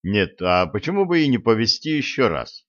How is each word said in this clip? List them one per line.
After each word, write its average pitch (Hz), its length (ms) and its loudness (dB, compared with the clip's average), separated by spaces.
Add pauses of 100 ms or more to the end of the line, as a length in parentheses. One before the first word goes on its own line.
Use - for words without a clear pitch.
Нет, 98 400 -2
а 90 240 2
почему 170 400 -2
бы 170 140 0
и 147 80 2
не 123 100 2
повезти 113 520 0
еще 131 380 -2
раз 67 400 -6